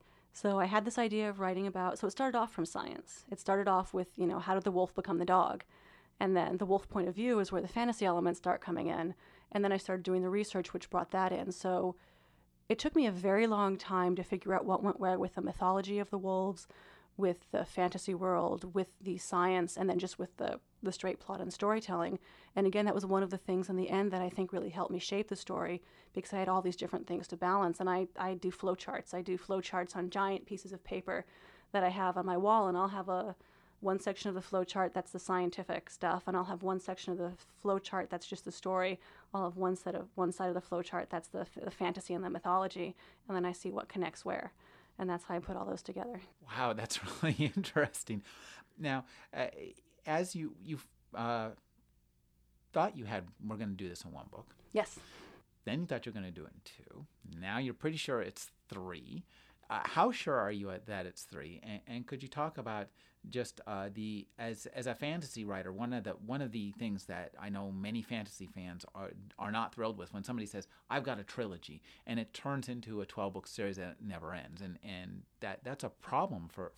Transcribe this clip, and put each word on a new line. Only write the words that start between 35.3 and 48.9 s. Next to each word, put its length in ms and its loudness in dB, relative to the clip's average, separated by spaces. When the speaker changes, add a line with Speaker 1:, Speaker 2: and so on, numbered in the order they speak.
Speaker 1:
stuff, 380 0
and 100 2
I'll 80 2
have 180 -6
one 180 0
section 320 -4
of 60 -2
the 140 -2
flowchart 460 0
that's 160 -6
just 180 -8
the 80 -8
story. 460 0
I'll 120 0
have 120 -2
one 200 4
set 180 -4
of, 120 -4
one 160 4
side 160 0
of 60 2
the 60 0
flowchart 500 -2
that's 180 -4
the 120 -4
f-, 220 -8
the 80 -4
fantasy 440 -2
and 100 -2
the 60 -2
mythology, 680 0
and 80 0
then 80 2
I 80 0
see 180 -6
what 180 -4
connects 360 -4
where. 280 -4
And 100 -2
that's 160 -2
how 120 -4
I 20 0
put 180 -6
all 80 -4
those 180 -6
together. 380 -8
Speaker 2:
Wow, 160 2
that's 260 -4
<laughs> 100 -12
really 320 2
interesting. 680 0
Now, 260 -2